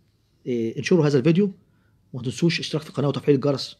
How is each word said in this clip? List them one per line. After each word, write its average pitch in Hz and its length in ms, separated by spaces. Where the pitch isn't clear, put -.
إيه، 117 320
انشروا 147 280
هذا 143 120
الفيديو، 170 340
وما 127 100
تنسوش 160 380
اشتراك 147 220
في - 80
القناة 143 180
وتفعيل 135 280
الجرس. 135 440